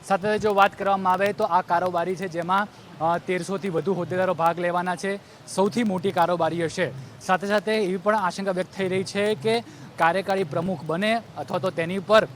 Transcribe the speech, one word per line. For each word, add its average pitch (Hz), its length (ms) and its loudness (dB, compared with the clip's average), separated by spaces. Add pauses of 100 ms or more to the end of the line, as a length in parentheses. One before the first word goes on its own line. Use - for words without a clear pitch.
સાથે 202 320 0
જો 208 140 2
વાત 196 260 6
કરવામાં 190 340 2
આવે 196 200 2
તો 208 100 -2
આ 175 180 2
કારોબારી 175 540 0
છે 185 120 -8
જેમાં, 180 400 0 (340)
અ, 170 160 2
તેરસોથી 180 520 -4
વધુ 160 240 -2
હોદ્દેદારો 180 400 0
ભાગ 165 260 0
લેવાના 175 360 0
છે. 196 240 -4 (360)
સૌથી 208 280 2
મોટી 190 280 0
કારોબારી 170 540 2
હશે. 165 260 -2 (300)
સાથે 185 260 0
સાથે 214 360 0
એવી 185 140 -2
પણ 208 180 0
આશંકા 196 360 -2
વ્યક્ત 185 220 -4
થઈ 190 140 -2
રહી 185 160 -2
છે 208 320 0
કે 226 280 0 (340)
કાર્યકારી 190 460 2
પ્રમુખ 170 400 -4
બને 208 380 0 (160)
અથવા 170 220 -4
તો 185 100 0
તેની 165 280 -2
ઉપર 196 380 6